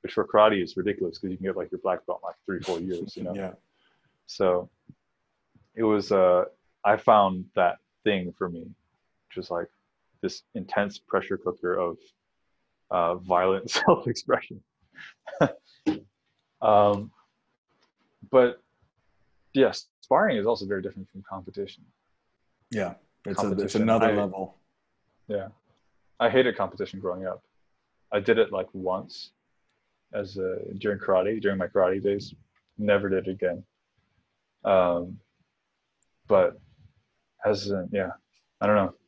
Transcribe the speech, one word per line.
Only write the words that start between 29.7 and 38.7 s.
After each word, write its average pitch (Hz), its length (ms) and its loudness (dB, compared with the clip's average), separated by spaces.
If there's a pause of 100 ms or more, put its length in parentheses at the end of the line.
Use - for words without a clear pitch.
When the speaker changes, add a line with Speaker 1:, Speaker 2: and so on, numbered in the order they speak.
Speaker 1:
as 101 240 -8
a, 92 220 -4 (180)
during 101 220 -4
karate, 98 420 0
during 98 160 0
my 92 80 -2
karate 92 360 2
days. 101 340 -4 (420)
Never 104 320 0
did 92 180 -2
it 95 40 -6
again. 92 320 -4 (1000)
Um, 90 560 2 (1080)
but 92 320 4 (840)
as 98 260 0
a, 92 200 -4
yeah, 95 200 -2 (500)
I 101 60 2
don't 107 80 4